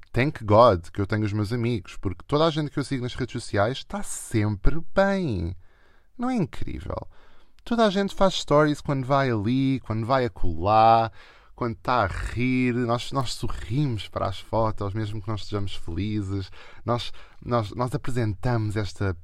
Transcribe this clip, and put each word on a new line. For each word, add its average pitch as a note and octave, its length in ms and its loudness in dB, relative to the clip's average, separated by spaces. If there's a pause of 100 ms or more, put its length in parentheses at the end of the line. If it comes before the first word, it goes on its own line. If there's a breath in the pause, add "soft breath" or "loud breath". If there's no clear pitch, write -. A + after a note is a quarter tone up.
(120)
thank C3 320 0
God G#2 440 6
que - 140 -6
eu G2 40 0
tenho G#2+ 200 -2
os G2+ 80 -2
meus G#2 180 0
amigos, A#2 460 -4
porque - 280 -6
toda D3 200 2
a E3 40 4
gente D3+ 220 -4
que - 80 -4
eu C#3+ 40 -2
sigo C3 200 -4
nas B2 100 -6
redes - 200 -6
sociais A2+ 460 0
está - 220 -8
sempre G#2+ 800 2 (140)
bem. D#3+ 600 0 (640 soft breath)
Não B3 120 -2
é C4 60 -2
incrível? - 720 -4 (560 soft breath)
Toda A3+ 220 2
a G#3 40 6
gente G3 260 0
faz F#3+ 200 4
stories D3 440 2
quando C3+ 260 -2
vai C3+ 240 2
ali, B2 520 0
quando A2 240 -4
vai B2+ 200 2
acolá, A2 880 4 (420 loud breath)
quando A#2+ 220 -4
tá B2 280 0
a G2 40 2
rir. B2+ 640 0
Nós, A#2 380 -2
nós C3 220 -2
sorrimos B2 720 -2
para G2 200 -4
as F#2+ 120 -6
fotos, G#2+ 540 -2
mesmo A2 280 -4
que - 60 -10
nós G#2+ 140 -4
estejamos G2+ 340 -2
felizes. G2 760 -4 (360 loud breath)
Nós, A#2 260 -2 (340 loud breath)
nós, A#2 300 0
nós B2 180 -4
apresentamos A2+ 840 0
esta G2 360 -2 (100)